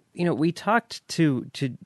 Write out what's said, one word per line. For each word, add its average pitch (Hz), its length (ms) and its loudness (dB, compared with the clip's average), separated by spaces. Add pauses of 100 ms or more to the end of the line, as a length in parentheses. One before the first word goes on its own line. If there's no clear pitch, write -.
(140)
you 175 120 -2
know, 170 80 2
we 151 180 2
talked - 580 -2
to, 147 440 2
to 131 320 -4